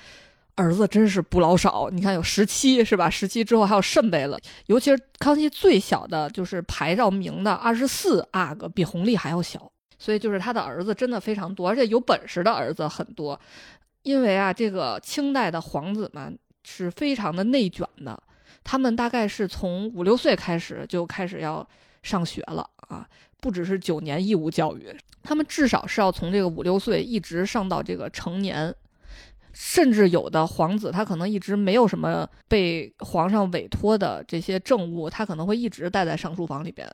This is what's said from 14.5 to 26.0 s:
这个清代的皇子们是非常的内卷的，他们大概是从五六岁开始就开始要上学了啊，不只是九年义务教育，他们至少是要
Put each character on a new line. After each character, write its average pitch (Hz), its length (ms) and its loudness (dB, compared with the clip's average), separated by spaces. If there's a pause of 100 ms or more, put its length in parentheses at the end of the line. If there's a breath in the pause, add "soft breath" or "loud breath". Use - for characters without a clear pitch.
这 220 180 -2
个 147 320 -4
清 285 300 -4
代 254 180 0
的 165 120 -4
皇 170 340 -6
子 214 180 -6
们 147 240 -14 (280)
是 180 260 -8
非 285 240 -2
常 208 200 -2
的 190 100 0
内 240 240 2
卷 - 180 -8 (160)
的， 120 180 -14 (420 soft breath)
他 - 140 -2
们 254 180 2
大 240 140 0
概 233 180 0
是 196 200 -4
从 190 460 -6
五 175 100 -6
六 196 120 6
岁 254 200 4
开 175 220 -4
始 - 300 -8
就 175 180 -4
开 175 220 -8
始 151 140 -10
要 156 260 -6 (360 soft breath)
上 175 220 -2
学 - 220 -8
了 165 200 -8 (200)
啊， - 180 -14 (360 soft breath)
不 262 100 -4
只 180 140 -4
是 190 120 -2
九 170 220 -2
年 156 260 -4
义 214 100 2
务 160 140 0
教 160 280 -2
育， - 180 -18 (280)
他 302 120 -4
们 302 140 0
至 294 180 2
少 - 180 0
是 - 140 -4
要 190 120 4